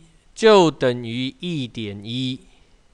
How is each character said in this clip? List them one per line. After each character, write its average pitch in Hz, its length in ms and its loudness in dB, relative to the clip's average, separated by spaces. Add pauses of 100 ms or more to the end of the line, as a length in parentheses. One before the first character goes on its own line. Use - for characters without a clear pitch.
(340)
就 202 360 6
等 123 340 -2
于 127 360 -8
一 160 260 -6
点 104 380 -12
一。 127 340 -8 (540)